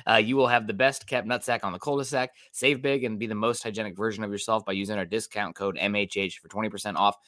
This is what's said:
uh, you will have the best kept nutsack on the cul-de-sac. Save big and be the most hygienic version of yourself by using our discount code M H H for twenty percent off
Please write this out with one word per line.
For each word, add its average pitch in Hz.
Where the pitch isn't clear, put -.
uh, 110
you 113
will 127
have 120
the 113
best 131
kept 120
nutsack 120
on 95
the 90
cul-de-sac. 135
Save 131
big 139
and 110
be 113
the 107
most 113
hygienic 107
version 107
of 104
yourself 104
by 98
using 98
our 95
discount 104
code 98
M 101
H 101
H 98
for -
twenty 107
percent 101
off 101